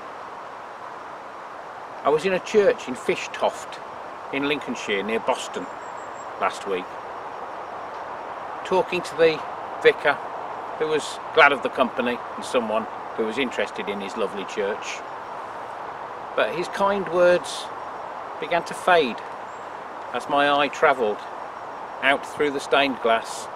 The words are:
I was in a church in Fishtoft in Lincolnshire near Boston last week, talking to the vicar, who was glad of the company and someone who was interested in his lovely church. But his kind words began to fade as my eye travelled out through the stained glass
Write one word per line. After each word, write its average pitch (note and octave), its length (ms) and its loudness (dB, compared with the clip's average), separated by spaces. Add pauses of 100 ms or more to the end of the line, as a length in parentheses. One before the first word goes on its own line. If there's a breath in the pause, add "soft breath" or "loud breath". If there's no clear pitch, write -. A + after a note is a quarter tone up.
(2000)
I - 20 4
was D3+ 160 4
in F#3+ 80 2
a F3+ 80 2
church G3+ 480 6
in B2+ 80 -4
Fishtoft - 800 -2 (540)
in C#3 160 0
Lincolnshire A#2 560 0
near A2 160 0
Boston - 480 -2 (720)
last - 260 0
week, F#2 200 -2 (1800)
talking F3+ 380 0
to - 160 -8
the D#3+ 200 8 (460)
vicar, D3+ 300 8 (640)
who D#3 100 0
was D3+ 320 -2 (140)
glad D3 180 10
of C3 100 0
the C3 60 0
company B2 500 2 (180)
and G#2+ 100 -8
someone A2 380 2 (340)
who A2+ 80 2
was A2 120 -2
interested G#2+ 520 0
in G2+ 100 -2
his G2 160 -6
lovely G2+ 300 -2
church. - 540 -2 (1400)
But A2 180 2
his E3+ 140 -4
kind G3 400 2
words F3 560 4 (720)
began E3 260 0
to - 80 -8
fade D#3 440 6 (960)
as B2 160 -4
my C#3+ 200 6
eye C#3+ 200 6
travelled C3 480 6 (840)
out C#3 240 6
through D3 260 0
the C3+ 100 -2
stained C#3 400 4
glass - 440 2 (100)